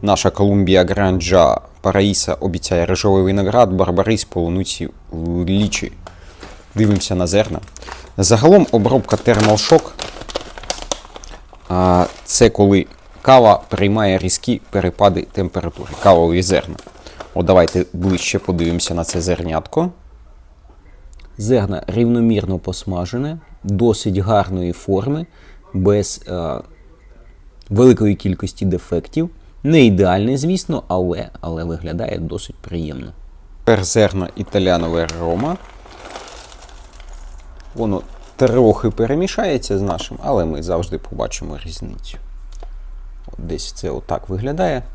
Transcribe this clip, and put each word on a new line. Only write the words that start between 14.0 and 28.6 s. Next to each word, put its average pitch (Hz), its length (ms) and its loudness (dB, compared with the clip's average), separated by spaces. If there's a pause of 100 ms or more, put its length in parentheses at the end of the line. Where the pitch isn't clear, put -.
різкі 92 520 -2
перепади 90 600 2
температури, 87 580 -6 (140)
кавові 85 380 6
зерна. 85 340 0 (580)
От 87 120 -2
давайте 90 480 4
ближче 90 460 -2
подивимося 85 540 -2
на 85 100 -2
це 85 180 -4
зернятко. 85 680 -2 (1500)
Зерна 104 500 0
рівномірно 113 720 0
посмажене, 98 800 -6 (260)
досить 101 540 0
гарної 92 540 0
форми, 127 540 -4 (480)
без, 98 540 0
е, 82 340 -6 (1080)
великої 107 460 6
кількості 98 500 -6